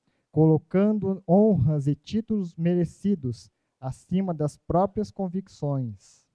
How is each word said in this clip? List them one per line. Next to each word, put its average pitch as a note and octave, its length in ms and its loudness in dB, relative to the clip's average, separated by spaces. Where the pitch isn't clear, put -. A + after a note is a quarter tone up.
colocando F#3+ 920 2
honras D#3+ 640 4
e D3 80 0
títulos G#3 600 -6
merecidos E3+ 920 -2
acima F3 500 -4
das D3+ 240 -4
próprias G3 540 -2
convicções D3 1120 -8